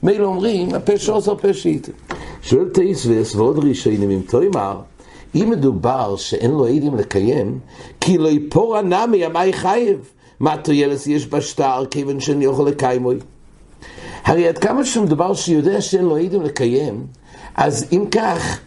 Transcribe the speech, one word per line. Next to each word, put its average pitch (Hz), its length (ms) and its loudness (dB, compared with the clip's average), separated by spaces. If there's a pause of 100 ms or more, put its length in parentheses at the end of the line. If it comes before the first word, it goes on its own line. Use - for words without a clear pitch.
מילא 202 220 4
אומרים, 190 500 0
"הפשע 202 380 0
עושה, 208 220 0
פשע 196 340 0
יתיר". - 240 -4 (480)
שואל 151 320 2
תיס 180 320 0 (300)
ועוד 131 280 2
ראשונים, 107 480 0
אם 95 160 0
תאמר, 123 500 0 (580)
אם 202 140 2
מדובר 123 680 0
שאין - 360 -2
לו 147 140 2
עדים 139 300 0
לקיים, 110 640 0 (420)
כי 180 160 4
לא 160 120 2
יפור 160 480 2
הנמי, 202 480 2
המאי 170 280 0
חייב? 196 440 0 (420)
מה 151 180 0
תועלת 143 500 0
יש 147 200 0
בשטר, 139 640 -2
כיוון 139 280 -4
שאני 143 260 0
יכול 139 220 2
לקיימו? 127 440 0 (1120)
הרי 170 220 4
עד 165 100 0
כמה 240 280 0
שמדובר 185 480 0
שיודע 175 480 2
שאין 185 240 0
לו 160 120 2
עדים 180 240 0
לקיים, 131 640 -2 (500)
אז 143 360 0
אם 196 200 2
כך - 560 -2